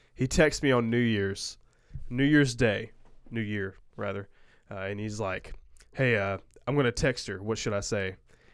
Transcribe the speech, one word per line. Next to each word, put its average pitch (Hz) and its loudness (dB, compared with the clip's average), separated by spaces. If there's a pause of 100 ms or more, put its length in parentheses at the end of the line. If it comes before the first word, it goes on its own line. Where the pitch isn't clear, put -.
(160)
he 123 0
texted - 4
me 135 6
on 117 4
New 120 4
Year's, 101 0 (540)
New 127 2
Year's 143 6
Day, 110 0 (400)
New 113 -4
Year, 104 -4 (200)
rather. 101 -6 (420)
Uh, 101 -10
and 98 -6
he's 107 -6
like, 95 -6 (380)
"Hey, 123 2
uh, 98 -2 (280)
I'm 135 -2
gonna 127 4
text 131 -2
her. 95 -6
What 107 -4
should 113 -4
I 101 -2
say?" 95 -4 (380)